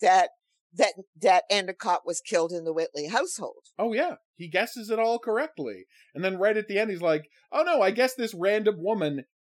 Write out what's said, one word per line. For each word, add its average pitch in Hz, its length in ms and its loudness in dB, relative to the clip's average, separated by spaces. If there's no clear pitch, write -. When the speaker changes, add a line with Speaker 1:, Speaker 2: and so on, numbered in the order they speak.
Speaker 1:
that, 185 300 6
that, 202 200 2
that 190 300 4
Endicott 190 560 -2
was 170 140 -6
killed 170 320 0
in 170 120 -6
the 160 80 -2
Whitley 151 340 -4
household. 214 580 -4
Speaker 2:
Oh, 220 140 -2
yeah. 285 240 -2
He 170 120 -12
guesses 208 420 -4
it 220 80 0
all 226 200 0
correctly. 151 680 -6
And 175 100 -4
then 190 140 -2
right 214 180 2
at 214 120 -4
the 202 100 -2
end, 220 120 0
he's 175 120 -6
like, 156 260 0
"Oh, 302 100 2
no, 330 180 2
I 190 120 4
guess 254 220 2
this 226 200 -4
random 202 480 0
woman 160 420 -2